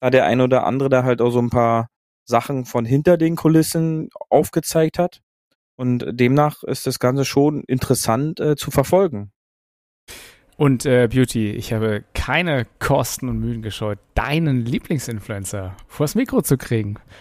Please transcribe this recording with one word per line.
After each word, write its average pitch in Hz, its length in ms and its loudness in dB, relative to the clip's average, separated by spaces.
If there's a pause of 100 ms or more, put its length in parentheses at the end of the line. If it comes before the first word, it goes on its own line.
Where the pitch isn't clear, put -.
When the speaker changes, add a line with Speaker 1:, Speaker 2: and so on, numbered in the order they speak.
Speaker 1:
da 127 80 0
der 127 160 4
ein 117 160 2
oder 127 240 4
andere 135 240 0
da 127 160 4
halt 123 160 2
auch 120 100 4
so 120 100 2
ein 120 100 0
paar 117 380 2 (360)
Sachen 120 400 0
von 120 220 -4
hinter 147 320 4
den 165 180 0
Kulissen 160 720 0 (220)
aufgezeigt 160 680 0
hat. 175 220 -4 (560)
Und 123 320 -2
demnach 131 540 2
ist - 240 -6
das 131 120 -4
Ganze 131 280 0
schon 143 380 2
interessant, 127 760 -2
äh, 147 160 0
zu - 140 -10
verfolgen. 143 600 0 (1300)
Speaker 2:
Und, 135 300 2
äh, 123 240 4
Beauty, 120 400 0
ich 107 220 -8
habe 110 320 -2 (100)
keine 147 520 -2 (120)
Kosten 135 500 -2
und 113 120 -4
Mühen 117 220 -6
gescheut, 107 360 -6 (160)
deinen 135 500 0
Lieblingsinfluencer 104 1080 -6 (140)
vors - 260 -4
Mikro 254 280 0
zu - 140 0
kriegen. 107 400 -4 (240)